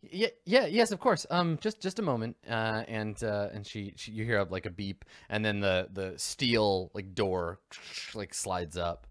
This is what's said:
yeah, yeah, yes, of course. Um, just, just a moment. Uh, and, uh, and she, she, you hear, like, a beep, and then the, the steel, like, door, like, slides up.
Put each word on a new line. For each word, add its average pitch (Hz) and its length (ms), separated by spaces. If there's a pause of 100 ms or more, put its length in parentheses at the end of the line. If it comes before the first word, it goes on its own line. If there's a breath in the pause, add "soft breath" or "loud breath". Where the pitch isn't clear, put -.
yeah, 202 260 (180)
yeah, 226 200
yes, 220 260
of 196 80
course. 214 300
Um, 170 320
just, 214 180
just 185 200
a - 20
moment. 120 340 (140)
Uh, 110 380
and, 107 360
uh, 104 300
and 104 120
she, 101 300
she, - 160
you 110 140
hear, 110 180
like, 92 220
a 107 60
beep, 98 340 (240 loud breath)
and 107 160
then 104 140
the, 92 340
the 95 240
steel, 107 760
like, 98 220
door, 92 440 (540)
like, 104 200
slides 90 440
up. 85 340